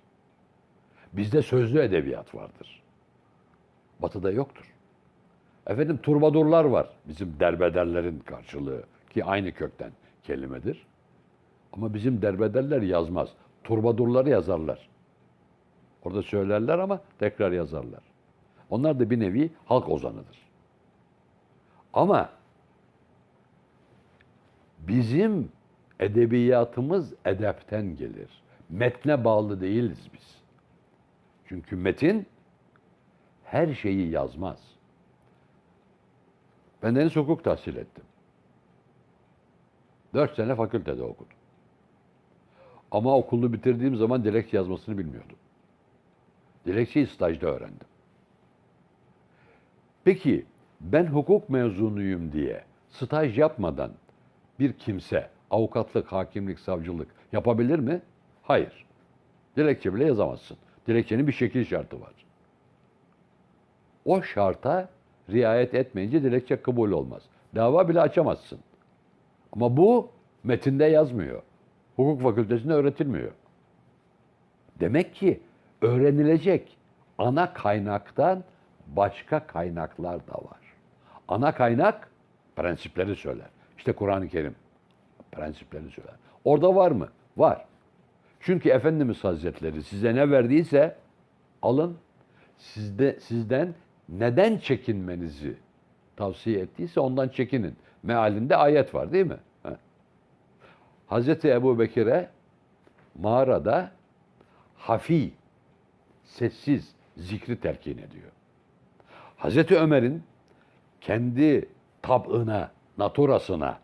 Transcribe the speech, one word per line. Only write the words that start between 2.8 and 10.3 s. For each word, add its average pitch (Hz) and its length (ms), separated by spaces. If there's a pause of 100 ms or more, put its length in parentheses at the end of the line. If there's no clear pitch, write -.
Batı'da 92 280
yoktur. - 440 (920)
Efendim, 147 300
turbadurlar 151 680
var. 110 240 (200)
Bizim 78 320
derbederlerin 85 800
karşılığı 69 640 (260)
ki 107 140
aynı 95 280
kökten - 400 (300)
kelimedir. 67 640 (840)